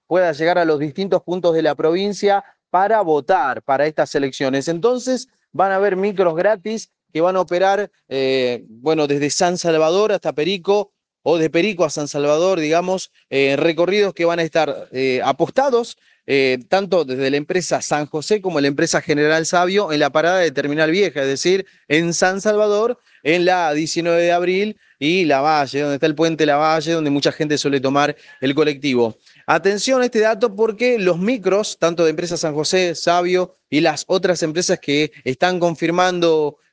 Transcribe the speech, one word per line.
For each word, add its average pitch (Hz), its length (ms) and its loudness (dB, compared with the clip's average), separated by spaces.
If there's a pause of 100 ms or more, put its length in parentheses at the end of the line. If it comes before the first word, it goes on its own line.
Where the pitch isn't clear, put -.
pueda 175 260 2
llegar 160 240 0
a 175 80 2
los 156 140 2
distintos 170 440 -2
puntos 170 320 0
de 160 80 2
la 151 120 0
provincia 190 680 0 (280)
para 202 320 2
votar 151 600 0
para 139 240 0
estas 156 280 -2
elecciones. 139 540 -2
Entonces, 247 600 -2 (240)
van 190 200 0
a 190 40 0
haber 196 200 0
micros 190 380 0
gratis 208 560 -2 (220)
que 156 80 -4
van 185 160 2
a 185 40 2
operar, 190 500 0 (180)
eh, 131 600 -2
bueno, 143 380 -2
desde 143 220 -2
San 180 300 0
Salvador 170 540 0
hasta 165 200 -4
Perico, 185 600 -2 (300)
o 165 160 2
de 160 120 0
Perico 170 340 0
a 147 60 -2
San 147 180 -8
Salvador, 156 500 0
digamos, 175 540 -2 (180)
eh, 139 260 2
recorridos 170 580 2
que 170 100 -2
van 170 140 0
a 170 40 0
estar, 151 500 -2
eh, 127 300 0
apostados, 240 720 0 (300)
eh, 131 320 2 (100)
tanto 185 360 0
desde 131 260 -2
la 139 60 0
empresa 151 460 -4
San 151 240 -2
José 160 340 -4
como 175 200 -2
la 139 80 2
empresa 156 320 0
General 156 440 0
Sabio 180 480 0
en 147 80 0
la 143 100 2
parada 165 280 2
de 165 140 0
Terminal 147 380 0
Vieja, 160 320 0
es 135 40 0
decir, 175 400 -2 (220)
en 165 260 2
San 190 260 0
Salvador, 214 580 0 (260)
en 170 200 2
la 175 280 2
diecinueve 170 500 -2
de 170 100 2
Abril 185 440 0 (220)
y 170 260 0
La 139 160 2
Valle, 143 400 0
donde 143 160 -2
está 156 100 0
el 156 80 0
puente 160 320 0
La 143 100 2
Valle, 156 360 0
donde 156 180 0
mucha 143 220 0
gente 151 260 -2
suele 139 220 0
tomar 143 360 0 (240)
el 135 140 0
colectivo. 135 600 0 (300)
Atención 202 560 2
a - 20 2
este 240 160 0
dato 220 340 0
porque 226 440 0
los 180 200 2
micros, 196 600 0
tanto 170 260 0
de 156 60 4
empresa 170 260 -6
San 156 180 -4
José, 170 400 0
Sabio 180 600 0 (120)
y 147 120 0
las 156 260 0
otras 180 380 0
empresas 165 340 -2
que 147 320 -2 (140)
están 180 340 -2
confirmando 170 960 0 (160)